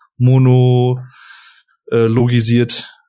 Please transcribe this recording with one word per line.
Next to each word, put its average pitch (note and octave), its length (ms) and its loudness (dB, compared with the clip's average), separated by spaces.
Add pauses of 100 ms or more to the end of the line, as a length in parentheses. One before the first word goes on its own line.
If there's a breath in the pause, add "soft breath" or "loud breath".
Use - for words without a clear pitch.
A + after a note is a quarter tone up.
(180 soft breath)
mono-, B2+ 840 2 (920 loud breath)
äh, A2+ 160 0
logisiert, A#2+ 840 -2 (200)